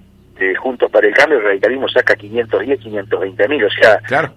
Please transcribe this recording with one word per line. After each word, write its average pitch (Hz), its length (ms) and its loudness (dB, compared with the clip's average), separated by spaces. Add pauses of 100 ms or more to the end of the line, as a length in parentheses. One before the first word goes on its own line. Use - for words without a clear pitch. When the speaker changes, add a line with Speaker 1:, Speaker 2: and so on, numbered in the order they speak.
(380)
Speaker 1:
de 95 180 0
Juntos 123 340 -2
para 104 160 4
el 101 80 0
Cambio, 147 240 4
el 104 60 -2
radicalismo 104 440 0
saca - 280 2
quinientos 107 460 -4
diez, 131 180 -2
quinientos 101 400 -6
veinte 95 280 -2
mil, 143 160 -2
o 101 60 2
sea, 110 280 4
Speaker 2:
Claro. 143 380 -4